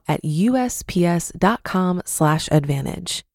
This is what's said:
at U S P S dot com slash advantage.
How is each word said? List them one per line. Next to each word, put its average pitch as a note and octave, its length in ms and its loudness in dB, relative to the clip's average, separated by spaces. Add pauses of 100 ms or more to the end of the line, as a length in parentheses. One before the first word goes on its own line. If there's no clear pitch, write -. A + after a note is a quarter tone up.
at - 180 -2
U F#3 320 2
S B3 300 -2
P F3 180 2
S E3+ 320 0
dot G#3+ 280 2
com F3+ 400 0
slash D#3 480 0
advantage. C#3+ 720 -2 (100)